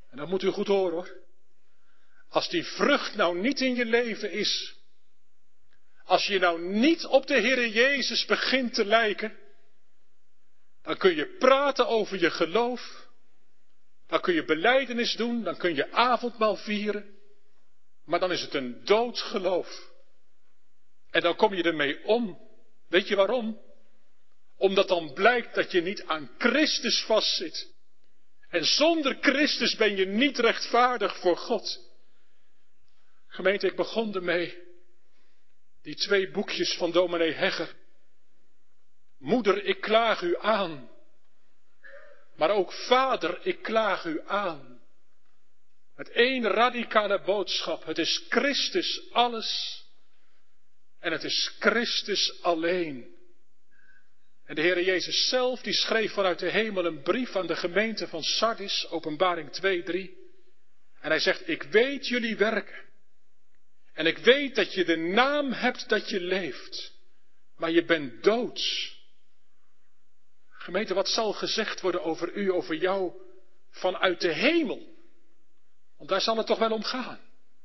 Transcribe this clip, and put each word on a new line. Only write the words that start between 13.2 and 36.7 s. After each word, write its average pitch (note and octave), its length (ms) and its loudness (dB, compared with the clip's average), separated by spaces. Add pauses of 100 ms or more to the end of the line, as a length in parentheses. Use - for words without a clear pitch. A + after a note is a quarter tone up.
dan E3 140 2
kun F3+ 120 2
je D#3 120 2
belijdenis A#3 720 2
doen, A#3 280 0
dan E3 140 -4
kun F3 180 2
je C#3 160 0
avondmaal A3+ 640 4
vieren, G#3 600 -4 (880)
maar E3 140 0
dan F#3 120 2
is D3+ 100 0
het - 120 -8
een B2+ 320 -4
dood A3+ 340 4
geloof. - 720 -2 (1200)
En E3+ 80 4
dan E3+ 140 4
kom G#3 180 4
je F3 100 0
ermee D3+ 420 2
om. G#3+ 340 2 (500)
Weet G3+ 180 4
je G#3 80 0
waarom? G#3+ 460 2 (960)
Omdat G3 300 4
dan E3 260 0
blijkt A#3 420 4
dat F#3 160 0
je F3+ 100 4
niet F#3+ 240 -4
aan D#3 320 -4
Christus - 640 2
vastzit. - 680 0 (760)
En D#3+ 160 0
zonder D4 560 4
Christus C4+ 540 4
ben G#3 200 4
je F#3+ 100 4
niet A3 320 2
rechtvaardig A#3 800 4
voor F3 180 4
God. - 420 -2 (1500)
Gemeente, F#3+ 400 2
ik - 80 -2
begon G#3 400 0
ermee. F3 460 -2 (1200)
Die D3+ 140 -10
twee F#3+ 360 2
boekjes F3+ 420 0